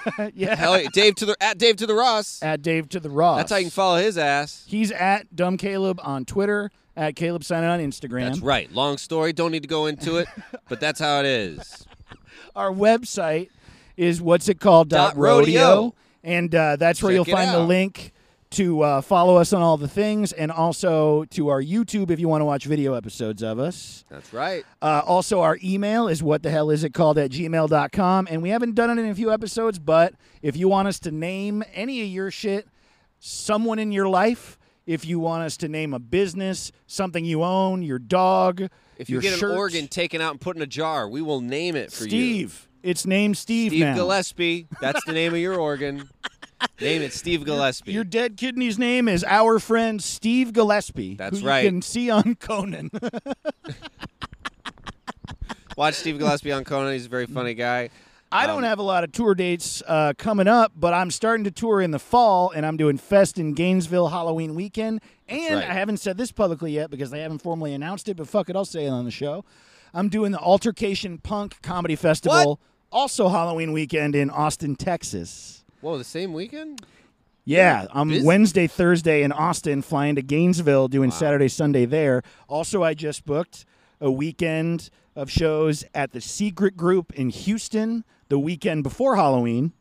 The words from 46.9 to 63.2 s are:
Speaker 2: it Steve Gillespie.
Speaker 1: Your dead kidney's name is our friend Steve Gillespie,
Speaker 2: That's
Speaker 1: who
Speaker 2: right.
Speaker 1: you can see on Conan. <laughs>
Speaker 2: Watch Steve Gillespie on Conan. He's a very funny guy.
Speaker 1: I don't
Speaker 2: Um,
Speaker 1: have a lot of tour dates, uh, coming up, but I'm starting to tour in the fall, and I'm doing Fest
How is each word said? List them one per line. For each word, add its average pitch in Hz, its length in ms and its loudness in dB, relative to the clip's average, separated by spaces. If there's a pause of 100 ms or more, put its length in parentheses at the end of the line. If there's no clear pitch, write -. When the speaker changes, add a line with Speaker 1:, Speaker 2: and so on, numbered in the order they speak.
Speaker 2:
it 135 100 -6
Steve 165 320 -4
Gillespie. 143 480 -2
Speaker 1:
Your 214 100 -2
dead 220 360 -4
kidney's 240 400 -2
name 247 300 2
is 175 160 2
our 220 340 6
friend 226 440 0
Steve 233 520 0
Gillespie, 208 600 0
Speaker 2:
That's 98 260 -6
Speaker 1:
who 123 60 -6
Speaker 2:
right. 135 180 2
Speaker 1:
you 202 60 6
can 180 120 -2
see 240 260 -4
on 214 280 4
Conan. 185 580 -6
<laughs> 214 60 -8 (2750)
Speaker 2:
Watch 151 180 0
Steve 151 240 -6
Gillespie 147 340 0
on 139 120 -4
Conan. 135 300 -4
He's 123 120 -8
a 117 40 -16
very 123 160 -4
funny 123 260 -6
guy. 120 380 -2 (420)
Speaker 1:
I 226 140 2
don't 311 120 -2
Speaker 2:
Um, 262 60 -4
Speaker 1:
have 220 140 -2
a 208 40 -6
lot 185 220 0
of 156 80 -10
tour 220 220 2
dates, 175 520 -4
uh, 156 300 2
coming 202 320 2
up, 226 260 6
but 170 200 2
I'm 180 160 0
starting 220 340 0
to 202 60 -2
tour 208 320 0
in 175 80 0
the 147 80 -2
fall, 196 520 4
and 156 140 -4
I'm 156 140 -2
doing 147 180 4
Fest 196 420 4